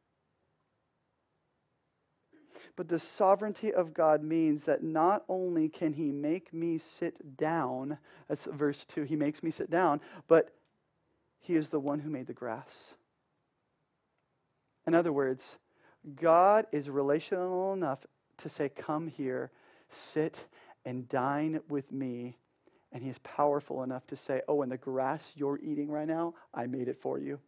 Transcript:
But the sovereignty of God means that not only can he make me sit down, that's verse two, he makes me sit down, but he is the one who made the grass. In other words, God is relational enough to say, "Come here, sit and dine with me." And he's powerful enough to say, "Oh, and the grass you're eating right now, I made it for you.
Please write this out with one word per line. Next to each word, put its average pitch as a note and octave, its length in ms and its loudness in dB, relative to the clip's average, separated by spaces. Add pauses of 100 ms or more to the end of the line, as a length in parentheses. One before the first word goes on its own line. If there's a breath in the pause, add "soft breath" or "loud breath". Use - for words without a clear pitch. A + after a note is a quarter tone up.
(2750 loud breath)
But E3+ 120 -6
the E3 120 0
sovereignty G3+ 720 2
of E3 220 0
God D#3 280 6
means D#3 420 2
that D3 180 2
not E3 460 2
only F3 420 0
can D#3 240 -2
he D3 180 -2
make D3+ 400 -4
me E3 240 -2
sit D#3+ 600 -8
down, D3 600 -2 (300 loud breath)
that's D3+ 160 -4
verse C#3+ 400 -2
two, D3+ 200 -6
he D3+ 120 -2
makes D3+ 260 0
me E3 80 -2
sit - 200 -6
down, E3 320 4 (260 loud breath)
but - 260 8 (840)
he E3+ 160 0
is D#3 140 0
the D3+ 100 0
one C#3+ 180 -2
who D3+ 120 -8
made C3 160 -8
the B2+ 80 -10
grass. - 600 -10 (1900)
In E3 80 4
other E3+ 180 4
words, C3 460 -2 (560 soft breath)
God F3+ 580 6
is C#3+ 180 -2
relational F3+ 800 0
enough D#3 340 -4 (320)
to D#3+ 100 -10
say, C#3+ 200 -2
"Come D#3+ 400 -6
here, C3 420 -6 (400 soft breath)
sit - 560 -4 (380 loud breath)
and B2+ 240 -8
dine D3 600 0
with C#3+ 240 -6
me." B2+ 440 -6 (540 soft breath)
And B2 120 -12
he's C3 160 -8
powerful C#3+ 640 0
enough B2+ 240 -8
to C#3 100 -12
say, C3 320 -2
"Oh, D3 140 2
and B2+ 100 -4
the B2+ 60 -6
grass C3 560 -4
you're C#3+ 240 -2
eating D3 320 -4
right D3+ 180 -4
now, E3 260 -2 (200 loud breath)
I A#2+ 120 -4
made B2 220 -4
it C3 120 -6
for C3+ 180 -4
you. C#3+ 300 -6